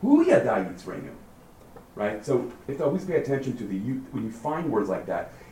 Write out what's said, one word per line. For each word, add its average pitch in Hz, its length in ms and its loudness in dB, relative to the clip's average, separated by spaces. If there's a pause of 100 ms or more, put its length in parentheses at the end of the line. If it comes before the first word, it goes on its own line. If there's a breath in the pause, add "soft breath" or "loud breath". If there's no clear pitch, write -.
Hu 285 220 8
yada 123 400 4
yitzreinu. - 460 -10 (840)
Right? 107 300 -4
So 135 120 0
you - 160 0 (160)
have 139 100 -6
to 156 60 -2
always 160 200 0
pay 170 120 0
attention 131 400 0
to 110 80 -8
the, 95 120 -4
you, 131 340 -2
when 113 140 -4
you 110 60 -4
find 156 400 -4
words 104 180 0
like - 180 -2
that. - 260 -4 (200)